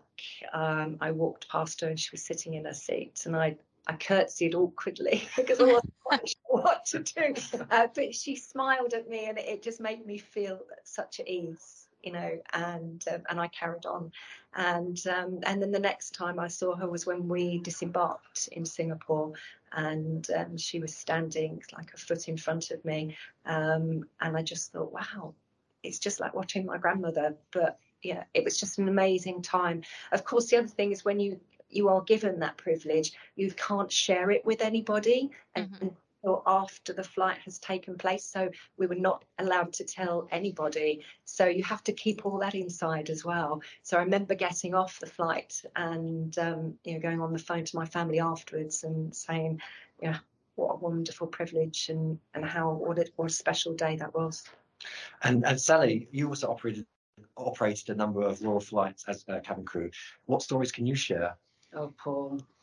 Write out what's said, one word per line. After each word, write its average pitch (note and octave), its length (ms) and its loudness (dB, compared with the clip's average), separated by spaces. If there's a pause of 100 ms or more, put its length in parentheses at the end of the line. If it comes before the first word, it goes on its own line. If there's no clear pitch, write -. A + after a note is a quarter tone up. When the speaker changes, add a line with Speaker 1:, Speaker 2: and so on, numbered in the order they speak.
(520)
Speaker 1:
um, D#3 480 0
I D#3 120 0
walked D#3+ 360 0
past D#3+ 340 -2
her E3 60 0
and D#3+ 120 -2
she - 120 -4
was - 120 -12
sitting E3 320 -6
in D#3 100 -6
her - 80 -4
seat, - 520 -4
and E3 100 -2
I, D#3 220 2 (280)
I E3 100 -2
curtsied F3 600 2
awkwardly - 760 0
<laughs> - 40 -6
because B3+ 240 4
I B3 60 12
wasn't A#3+ 280 8 (100)
quite - 240 2
sure - 340 2
what E4+ 260 4
to E4 120 -4
do. D4+ 360 0 (340)
Uh, A3+ 240 6
but B3 220 -2
she C#4 200 -4
smiled C4 600 0
at A3+ 120 -4
me, A3 220 -6
and G#3+ 80 -4
it G#3 240 -6
just A3+ 180 -8
made A3 280 -4
me G#3 100 -8
feel G3 420 -6 (240)
such - 360 -10
at - 80 -8
ease, E3+ 600 -8 (140)
you F3+ 120 -10
know, E3+ 260 -6 (120)
and, E3+ 600 -6
um, E3+ 180 -6
and F3 100 -2
I E3+ 80 -2
carried E3+ 380 -6
on. E3+ 260 -6 (440)
And, F3 420 0 (100)
um, F3+ 360 -2
and G3 180 2
then G3+ 100 0
the G3+ 80 2
next - 360 -2
time F3 240 -4
I E3+ 80 -2
saw F3 280 -2
her F3+ 120 -4
was E3+ 180 -4
when F3+ 220 -2
we F3 320 0
disembarked F3 920 -2
in E3 140 -6
Singapore, D#3+ 680 -2 (380)
and, D#3 640 -2
um, E3+ 220 -2
she E3 220 -4
was D#3+ 160 -6
standing, D#3+ 680 -2 (120)
like, - 200 -16
a - 40 -20
foot - 300 -4
in D#3+ 100 -4
front D#3+ 340 -4
of - 120 -8
me. D#3 340 -4 (280)
Um, D#3+ 580 2 (160)
and D#3+ 160 -2
I D#3+ 60 0
just - 300 -6
thought, E3 200 -6
"Wow, F3 420 -10 (500)
it's F3+ 160 -8
just - 200 -4
like - 140 -2
watching F#3+ 320 -2
my F3 120 -4
grandmother." E3 580 2 (180)
But E3+ 260 2 (240)
yeah, F3+ 200 -4 (100)
it E3 100 4
was - 160 0
just G3+ 200 -4
an F#3+ 100 4
amazing F#3 540 4
time. E3+ 400 2 (280)
Of G3 140 2
course, A#3 220 2
the A#3+ 100 8
other A#3 100 4
thing G3+ 240 0
is G3+ 140 -2
when G3+ 140 2
you, G3 200 0 (300)
you G3+ 200 6
are F#3+ 120 6
given G#3 380 4
that D3+ 180 -2
privilege, D#3+ 540 2 (240)
you G3 160 0
can't G3 400 0
share F#3 400 4
it - 140 4
with A3 160 2
anybody A3+ 680 4 (240)
Speaker 2:
Mm-hmm. G3 320 -4 (360)
Speaker 1:
until F#3+ 220 2
after F#3+ 480 2
the F#3+ 100 -6
flight F#3 360 0
has - 200 -16
taken F#3 380 -6
place. F#3+ 260 0
So F#3+ 280 -2 (260)
we F#3 100 2
were F3+ 80 0
not F#3 300 2 (140)
allowed F3+ 340 2
to F#3+ 100 -6
tell F3 480 -2
anybody. D#3 720 0 (220)
So - 220 4
you F3+ 160 2
have - 220 -4
to G#3 80 0
keep G#3 320 0
all G3 140 -2
that G3 160 0
inside E3 540 -2
as D#3+ 160 -4
well. D#3 360 0 (220)
So F3 140 4
I F3 60 6
remember G3 320 4
getting F3+ 400 -2
off F#3 240 2
the E3 80 -10
flight - 560 -2 (120)
and, E3 600 -2
um, D#3+ 460 0
you E3+ 100 -4
know, D#3+ 60 -4
going E3 220 0
on E3 120 -2
the D#3+ 60 -2
phone E3 260 -4
to E3+ 100 -6
my E3 100 -2
family E3 340 0
afterwards D#3+ 640 -2
and D#3+ 320 -2
saying, D#3+ 460 -2 (400)
"Yeah, D#3+ 180 -2 (360)
what - 180 2
a - 40 -4
wonderful E3 500 -2
privilege E3 640 -2
and, D#3+ 300 0 (140)
and D#3 120 -4
how, D#3+ 280 0
what E3+ 260 -2
a, E3+ 160 2
what E3 160 0
a - 20 -2
special E3 400 0
day D#3+ 240 0
that D3+ 160 -6
was." D#3+ 300 -2 (800)
Speaker 3:
And, B2 220 6
and C3 140 4
Sally, C3 520 6
you D3 180 0
also C#3 200 -2
operated, A2 360 -4 (500)
operated A2+ 540 -2
a G#2 60 -2
number G#2 260 2
of G2+ 200 2
royal G#2 180 2
flights G2 480 0
as G2 200 -6
a F#2+ 140 -4
cabin F#2 240 -8
crew. E2+ 260 -4 (340)
What B2+ 160 2
stories C3 300 0
can A#2+ 140 -4
you C3+ 100 2
share? F2 400 0 (380)
Speaker 4:
Oh, D3 240 -8
Paul, C#3 440 -4 (220)